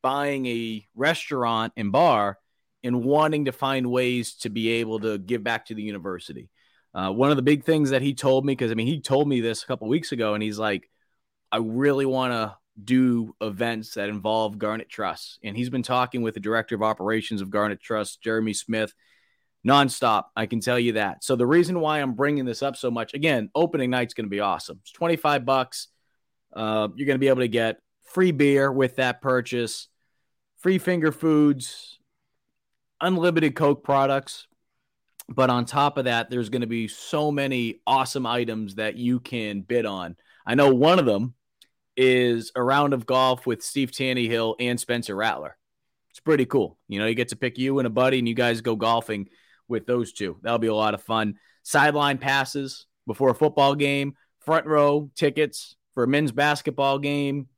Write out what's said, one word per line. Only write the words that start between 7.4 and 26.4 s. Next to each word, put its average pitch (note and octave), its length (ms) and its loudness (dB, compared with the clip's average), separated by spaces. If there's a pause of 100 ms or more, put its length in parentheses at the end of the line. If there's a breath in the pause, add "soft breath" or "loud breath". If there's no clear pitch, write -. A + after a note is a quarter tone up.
big C#3 240 2
things D3+ 240 2
that C3 120 2
he C#3+ 120 -2
told C3+ 320 2
me, C#3 100 0
'cause, A#2+ 160 -2
I A2+ 40 -2
mean, A2+ 120 -2
he D3 140 -2
told C#3 260 2
me C3 140 0
this A2+ 220 -4
a - 20 -16
couple A2 240 -6
weeks D#3+ 240 0
ago, A2 200 -2
and G#2+ 80 -2
he's G#2+ 160 -4
like, G#2 320 -4 (600)
"I G#2+ 60 -2
really C3 480 0
wanna B2 520 -2 (240)
do A#2+ 600 2
events A2 540 -4
that G2+ 120 -4
involve G#2+ 500 -2
Garnet G#2+ 300 -6
Trust." - 560 -8
And G#2 140 -10
he's B2 120 -4
been B2+ 140 -4
talking B2 380 -2
with A2+ 140 -4
the A2 40 -8
director A2 360 -2
of G#2 80 -2
operations A2 580 -2
of F#2+ 80 -8
Garnet G#2 320 -2
Trust, G#2+ 400 -6
Jeremy A2 320 -2
Smith, A2 400 -4 (760)
nonstop. C3 580 2 (120)
I A2 80 -2
can A2+ 160 -4
tell B2 180 0
you A#2+ 140 0
that. G#2 300 -2
So C3+ 120 2
the A#2+ 120 2
reason E3+ 340 2
why D3+ 180 0
I'm C3+ 140 -2
bringing C#3 320 0
this A#2 160 -6
up C#3 160 -4
so B2 140 -4
much, A#2 220 -6
again, C#3 420 0
opening D#3 340 0
night's B2 240 -2
gonna G#2+ 160 -6
be G2+ 100 -4
awesome. F#2+ 440 -4
It's - 80 -20
twenty-five D3+ 520 0
bucks. C3 460 -2 (640)